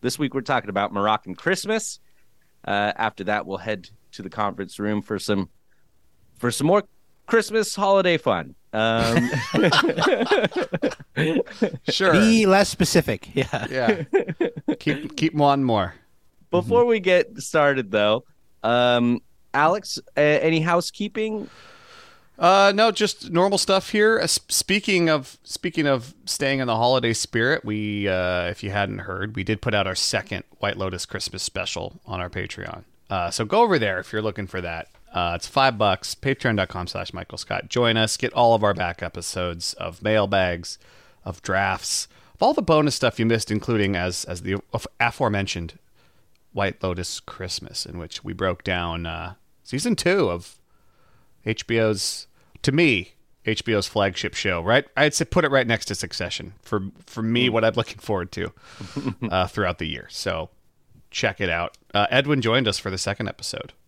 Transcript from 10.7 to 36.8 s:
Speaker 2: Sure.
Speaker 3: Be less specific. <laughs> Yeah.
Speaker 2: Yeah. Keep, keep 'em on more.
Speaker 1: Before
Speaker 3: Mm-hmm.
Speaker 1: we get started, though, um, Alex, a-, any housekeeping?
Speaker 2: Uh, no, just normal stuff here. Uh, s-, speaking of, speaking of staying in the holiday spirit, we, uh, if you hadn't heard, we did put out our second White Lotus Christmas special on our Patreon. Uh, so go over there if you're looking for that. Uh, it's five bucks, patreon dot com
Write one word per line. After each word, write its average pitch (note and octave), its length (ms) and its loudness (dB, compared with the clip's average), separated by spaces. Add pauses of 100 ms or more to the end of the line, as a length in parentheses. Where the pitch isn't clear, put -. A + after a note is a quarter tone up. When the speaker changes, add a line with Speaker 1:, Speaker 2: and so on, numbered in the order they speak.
Speaker 2:
Sure. F#3+ 240 4
Speaker 3:
Be A3 340 6
less F#3+ 220 6
specific. - 600 0
<laughs> - 40 -20
Yeah. B2+ 360 -2
Speaker 2:
Yeah. E3 320 2 (760)
Keep, C#3+ 380 -4
keep D#3 180 0
'em D3+ 80 2
on C#3 220 4
more. G#2 300 0 (560)
Speaker 1:
Before F3+ 320 4
Speaker 3:
Mm-hmm. A#3+ 80 4
Speaker 1:
we A3 100 4
get F3+ 380 2
started, C#3 520 2
though, G#2+ 340 2 (380)
um, A#2+ 580 2 (320)
Alex, E3 460 0 (180)
a-, D3+ 280 4
any D#3+ 160 2
housekeeping? G#3 880 -2 (880)
Speaker 2:
Uh, G3 360 6
no, A3 160 4
just - 400 -2
normal F#3 280 4
stuff - 320 0
here. G#3+ 280 4
Uh, - 60 0
s-, - 240 0
speaking F#3+ 600 2
of, D3 360 0
speaking D#3+ 420 -4
of C3+ 280 0 (100)
staying C#3 340 -2
in C3 80 -2
the A#2 100 0
holiday A#2+ 360 2
spirit, A#2+ 520 0
we, G#2 440 -2
uh, F2+ 380 0
if F2 160 -8
you G2+ 80 -6
hadn't G2+ 280 -2
heard, F#2+ 380 -8
we G2 80 -4
did G#2+ 180 -2
put A#2+ 100 -2
out G2+ 140 0
our F#2 80 -4
second F#2+ 480 -4 (160)
White G2+ 180 -2
Lotus F#2 300 -6
Christmas - 360 -8
special - 640 -8
on F#2 140 -6
our F2+ 80 -6
Patreon. F2+ 540 -10 (260)
Uh, F2 220 -2
so - 140 -4
go G3+ 180 4
over G3+ 160 4
there G2 220 0
if - 120 -12
you're G#2+ 80 -4
looking G#2 280 -4
for F#2 120 -6
that. E2 280 -8 (240)
Uh, F2 240 -2
it's F2 100 -8
five C3+ 320 2
bucks, G2+ 380 0
patreon C3 400 -2
dot F#2+ 120 0
com F2 200 -8